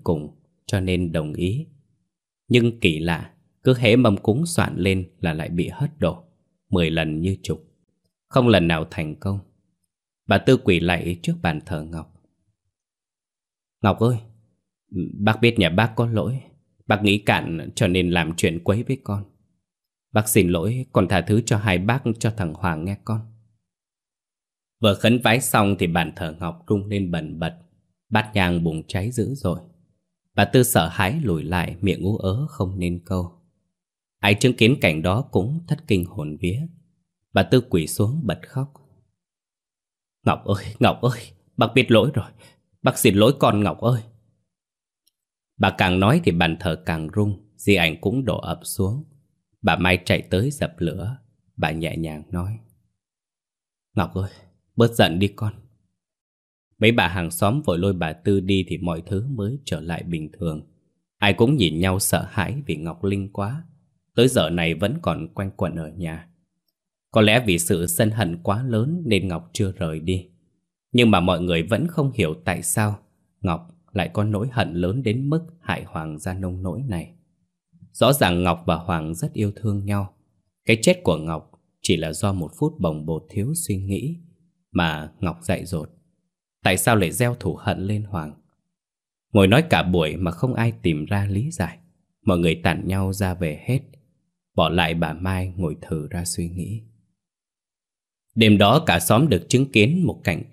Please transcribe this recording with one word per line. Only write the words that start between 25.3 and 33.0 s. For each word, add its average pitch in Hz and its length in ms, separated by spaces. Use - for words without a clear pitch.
xong 101 380
thì 90 80
bàn 82 280
thờ 80 240
Ngọc 85 280
rung 101 180
lên 101 260
bần 78 280
bật, 82 160
bát 110 240
nhang 87 300
bùng 80 240
cháy 101 240
dữ 117 220
dội. 87 260
Bà 101 100
Tư 127 180
sợ 85 240
hãi 107 360
lùi 82 200
lại, 85 380
miệng 95 220
ú 101 140
ớ 110 320
không 95 300
nên 87 260